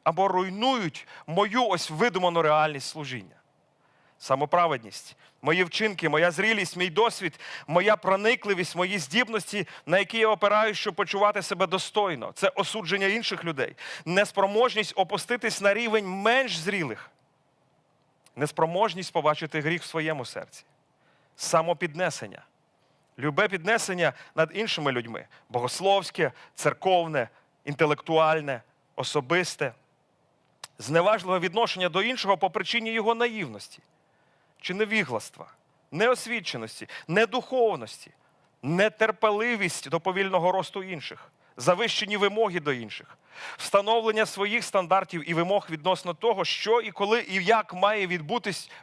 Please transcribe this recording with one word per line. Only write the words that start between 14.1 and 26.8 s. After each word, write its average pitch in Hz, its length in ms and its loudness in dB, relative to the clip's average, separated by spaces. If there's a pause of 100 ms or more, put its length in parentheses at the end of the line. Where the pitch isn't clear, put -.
опуститись 196 640 -2
на 196 140 4
рівень 214 320 0
менш 202 520 2
зрілих, 160 520 -4 (1300)
неспроможність 165 760 0
побачити 151 480 0
гріх 165 220 -2
в - 40 -12
своєму 156 380 -4
серці, - 400 -14 (720)
самопіднесення. 165 1080 -2 (760)
Любе 151 300 2
піднесення 180 640 0 (220)
над 160 200 2
іншими 165 380 -2
людьми: 117 340 -6 (220)
богословське, 165 840 0 (220)
церковне, 160 720 0 (360)